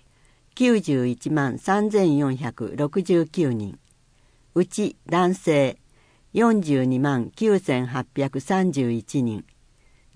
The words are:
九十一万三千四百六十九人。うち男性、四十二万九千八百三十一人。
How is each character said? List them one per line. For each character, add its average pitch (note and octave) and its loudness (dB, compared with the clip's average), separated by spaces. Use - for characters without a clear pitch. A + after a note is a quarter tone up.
九 A#3+ 4
十 C3+ 0
一 B2 -4
万 C3+ 0
三 G#3 0
千 F#3+ 2
四 C3+ 0
百 A#2 -8
六 D3 -2
十 E3+ 2
九 D#3 -2
人。 G#2 -6
う F#3 2
ち - -4
男 F3+ 0
性、 C#3+ 0
四 A3 2
十 C#3 0
二 B2+ 0
万 C3+ 0
九 G#3 2
千 B2+ -2
八 B2+ -6
百 C3+ -4
三 F#3 0
十 C3 0
一 A#2 -2
人。 G#2+ -4